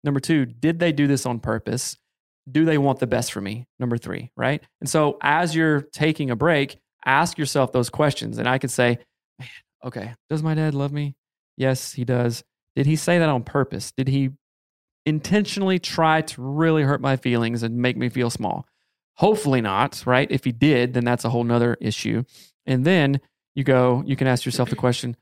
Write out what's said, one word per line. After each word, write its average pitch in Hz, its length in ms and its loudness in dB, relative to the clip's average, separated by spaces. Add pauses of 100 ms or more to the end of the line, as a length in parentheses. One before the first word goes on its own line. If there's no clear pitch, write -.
Number 143 160 0
two, 147 260 2
did 151 340 -2
they 170 120 2
do 143 160 2
this 139 200 0
on 120 120 -4
purpose? 110 580 -6 (540)
Do 156 140 2
they 160 140 2
want 139 200 2
the 123 80 0
best 117 240 -2
for 101 100 -8
me?" 107 260 -10 (120)
Number 120 180 -2
three, 95 380 -10
right? 127 280 -4 (160)
And 147 100 -8
so 151 320 0
as 160 340 0
you're 156 260 2
taking 151 500 -2
a 117 40 0
break, 143 440 0 (260)
ask 147 320 0
yourself 139 340 0
those 123 180 0
questions. 113 500 -2
And 113 80 -2
I 131 100 0
can 131 120 -4
say, 120 280 0 (420)
"Man, 131 100 -16 (340)
okay, 117 300 -12 (160)
does 151 120 -2
my 160 140 0
dad 156 180 0
love 139 200 -2
me? 147 220 -6 (420)
Yes, 131 360 0
he 123 120 -6
does. 120 380 0 (320)
Did 139 120 0
he 156 80 4
say 175 240 2
that 160 100 4
on 123 140 0
purpose? - 480 -4
Did 131 160 -4
he 135 220 0 (760)
intentionally 190 760 0
try 160 420 2
to 156 200 -10
really 156 420 2
hurt 139 180 2
my 135 160 2
feelings 117 460 0
and 113 140 -2
make 123 200 0
me 123 120 -2
feel 120 200 0
small?" - 360 -6 (500)
Hopefully 165 460 2
not, 107 460 -2
right? 127 240 4
If - 140 -2
he 127 60 0
did, 123 420 2
then 123 120 0
that's 120 200 0
a 113 40 0
whole 120 140 0
nother 120 380 2
issue. 113 420 -2 (420)
And 131 200 0
then 143 340 4 (360)
you 139 80 -2
go, 127 420 4
you 135 100 -2
can 131 120 0
ask 123 180 2
yourself 120 240 -2
the 123 60 -2
question 123 460 -2